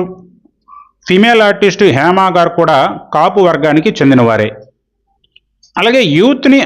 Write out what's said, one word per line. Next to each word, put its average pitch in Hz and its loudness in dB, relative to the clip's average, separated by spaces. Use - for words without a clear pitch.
ఫీమేల్ 220 2
ఆర్టిస్ట్ 202 0
హేమ 175 0
గారు 170 0
కూడా 160 2
కాపు 180 0
వర్గానికి 156 0
చెందినవారే. 117 0
అలాగే 233 0
యూత్ని 269 2